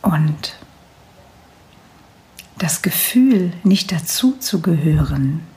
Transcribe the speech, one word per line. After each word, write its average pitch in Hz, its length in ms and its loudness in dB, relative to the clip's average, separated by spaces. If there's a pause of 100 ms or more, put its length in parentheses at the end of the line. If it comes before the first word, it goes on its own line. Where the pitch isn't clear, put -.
und 156 520 -2 (2000)
das - 240 -4
Gefühl, 208 720 2 (120)
nicht 196 260 2
dazu 220 480 -2
zu 180 240 -4
gehören 151 800 0 (160)